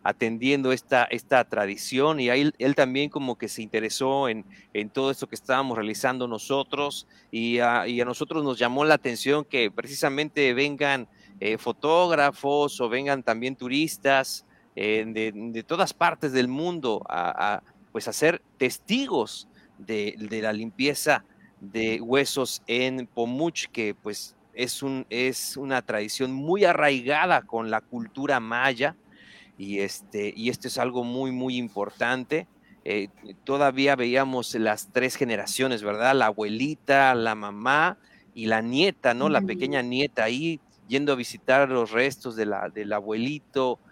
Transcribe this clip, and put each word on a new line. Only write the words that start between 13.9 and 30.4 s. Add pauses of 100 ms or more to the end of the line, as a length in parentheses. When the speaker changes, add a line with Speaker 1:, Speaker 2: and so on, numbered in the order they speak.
Speaker 1:
eh,
de,
de
todas
partes
del
mundo
a,
a, (300)
pues,
a
ser (160)
testigos (300)
de,
de
la
limpieza (360)
de
huesos
en
Pomuch,
que,
pues, (180)
es
un,
es
una
tradición
muy
arraigada
con
la
cultura
maya, (600)
y
este,
y